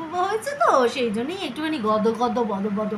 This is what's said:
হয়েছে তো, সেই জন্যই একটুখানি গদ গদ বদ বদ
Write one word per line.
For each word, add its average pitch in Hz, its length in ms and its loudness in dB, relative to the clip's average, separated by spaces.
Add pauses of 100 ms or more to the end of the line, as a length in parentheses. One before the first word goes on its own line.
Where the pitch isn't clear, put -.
(120)
হয়েছে 403 400 0 (100)
তো, 659 80 2 (180)
সেই 240 240 0
জন্যই 269 360 -2
একটুখানি 302 300 -2
গদ 214 280 2 (140)
গদ 233 200 2
বদ 202 260 0 (100)
বদ 208 220 -2